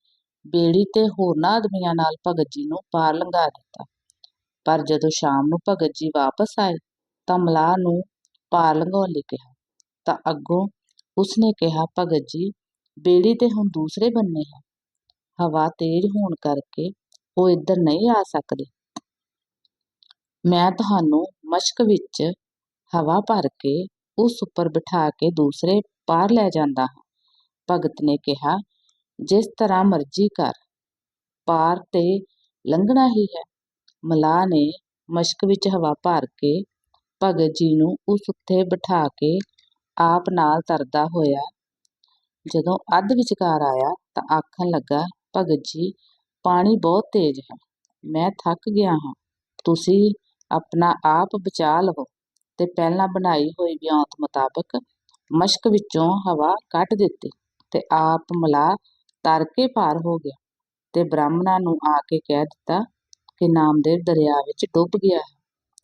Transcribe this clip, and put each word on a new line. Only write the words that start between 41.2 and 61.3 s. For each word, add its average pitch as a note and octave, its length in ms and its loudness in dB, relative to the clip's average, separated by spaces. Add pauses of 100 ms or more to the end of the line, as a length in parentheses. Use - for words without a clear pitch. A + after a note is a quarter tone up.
ਜਦੋਂ E3+ 220 -2 (200)
ਅੱਧ F#3 60 2
ਵਿਚਕਾਰ G3 580 0
ਆਇਆ, C#3 340 0 (200)
ਤਾਂ C#3 80 -4 (140)
ਆਖਣ F3 300 -6
ਲੱਗਾ, D3+ 380 -2 (320)
"ਭਗਤ D#3+ 300 0
ਜੀ, E3+ 240 -6 (520)
ਪਾਣੀ F#3 380 2
ਬਹੁਤ F3 220 2 (100)
ਤੇਜ਼ D3+ 260 0
ਹੈ, B2+ 180 -20 (480)
ਮੈਂ D#3 260 -2
ਥੱਕ F3 280 -4 (160)
ਗਿਆ G3+ 160 2
ਹਾਂ। D3 220 -4 (500)
ਤੁਸੀਂ F#3 480 4 (400)
ਆਪਣਾ E3+ 440 0 (100)
ਆਪ D#3+ 240 4 (120)
ਬਚਾ E3 400 0
ਲਵੋ।" D#3+ 240 -2 (520)
ਤੇ F3 80 0
ਪਹਿਲਾਂ F3 420 0
ਬਣਾਈ F3 420 0
ਹੋਈ E3+ 260 -4
ਵਿਉਂਤ D3+ 320 -2 (140)
ਮੁਤਾਬਕ E3+ 580 -4 (540)
ਮਸ਼ਕ F3+ 340 0
ਵਿੱਚੋਂ G3+ 520 0
ਹਵਾ F3 360 0 (140)
ਕੱਢ F3+ 180 -2 (100)
ਦਿੱਤੀ - 320 -2 (420)
ਤੇ - 100 -2 (100)
ਆਪ D#3+ 340 0 (120)
ਮਲਾਹ D#3 380 2 (480)
ਤਰ D#3+ 200 2
ਕੇ B3+ 240 -2
ਪਾਰ F3+ 300 -2
ਹੋ E3 200 -4
ਗਿਆ C#3+ 180 -12 (580)
ਤੇ E3+ 100 2
ਬ੍ਰਾਹਮਣਾਂ E3 560 0